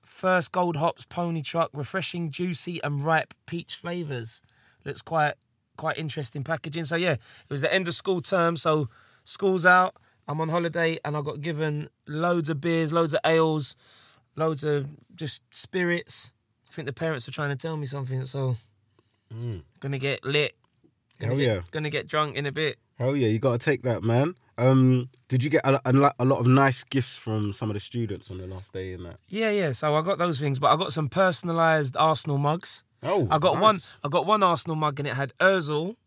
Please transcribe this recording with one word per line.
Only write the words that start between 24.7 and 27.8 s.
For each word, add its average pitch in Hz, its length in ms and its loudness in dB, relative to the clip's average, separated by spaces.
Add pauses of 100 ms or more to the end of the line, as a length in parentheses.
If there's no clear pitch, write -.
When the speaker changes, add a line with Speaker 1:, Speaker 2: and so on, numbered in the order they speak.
Speaker 2:
did 127 160 2
you 151 60 0
get 147 160 2
a, 135 220 4
a, 139 320 6
a 123 60 2
lot 131 140 4
of 120 80 4
nice 135 360 6
gifts - 340 -4
from 107 360 -2
some 107 160 -4
of 104 60 -4
the 101 40 -4
students 107 520 -8